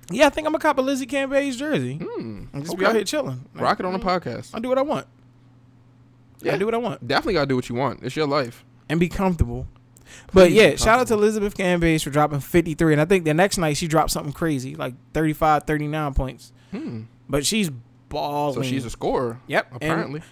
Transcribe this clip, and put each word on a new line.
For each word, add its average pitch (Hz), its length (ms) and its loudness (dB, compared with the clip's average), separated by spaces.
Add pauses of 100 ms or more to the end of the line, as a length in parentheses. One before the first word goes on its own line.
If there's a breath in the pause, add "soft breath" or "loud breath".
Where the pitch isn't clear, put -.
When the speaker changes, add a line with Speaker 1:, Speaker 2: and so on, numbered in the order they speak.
(100)
Speaker 1:
yeah, 262 160 4
I 285 40 4
think 311 180 -6
I'm 311 40 -2
gonna 320 100 -2
cop 294 160 2
a - 20 0
Lizzie 262 260 -2
Cambage's 269 500 -2
jersey. 165 420 -4
Speaker 2:
Hmm, 233 540 -10
Speaker 1:
And 143 120 -8
just 170 120 -8
be 185 80 -2
Speaker 2:
okay. 208 60 4
Speaker 1:
out 226 60 0
here 202 80 0
chilling. 139 400 -6 (100)
Like, - 80 -8
Speaker 2:
Rock 170 180 0
it 190 60 -4
on 180 60 -4
the 185 80 -4
Speaker 1:
mm, - 20 -10
Speaker 2:
podcast. 180 520 -4
Speaker 1:
I - 40 -6
do 240 100 -6
what 254 100 2
I 262 40 2
want. 285 240 -4 (1400)
Speaker 2:
Yeah. - 120 0
Speaker 1:
I - 40 0
do 190 60 0
what 233 100 -2
I 233 40 0
want. 190 280 -6
Speaker 2:
Definitely 180 280 0
gotta 143 120 2
do 135 100 0
what 127 120 -4
you 120 80 -8
want. 123 260 -2
It's - 140 -8
your 151 100 0
life. 139 380 -2 (240)
Speaker 1:
And 156 100 0
be 175 100 2
comfortable. 151 580 0 (680 loud breath)
But 180 140 10
Speaker 2:
Please - 60 4
Speaker 1:
yeah, 208 180 8
Speaker 2:
be - 40 -2
Speaker 1:
shout 220 120 2
out 220 40 6 (140)
to 226 80 0
Speaker 2:
comfortable. 208 80 2
Speaker 1:
Elizabeth 214 340 0
Cambage 170 480 2
for 147 60 -8
dropping 147 300 0
fifty-three. 165 520 2
And 147 80 4
I 156 60 4
think 185 180 2
the 156 80 2
next 185 240 2
night 156 220 0
she 180 100 -4
dropped 151 220 2
something 147 240 -6
crazy, 143 400 -4
like 135 200 -8 (200)
thirty-five, 156 480 2
thirty-nine 151 500 -4
points. 131 400 -4 (200 soft breath)
Speaker 2:
Hmm. 127 300 -10 (260)
Speaker 1:
But 143 180 -2
she's 208 240 0 (400)
balling. 147 440 -2
Speaker 2:
So 120 80 -2
she's 131 220 -2
a 113 60 -8
scorer. 131 560 -4
Speaker 1:
Yep. 160 240 -2
And 127 60 -16
Speaker 2:
Apparently. 156 560 -4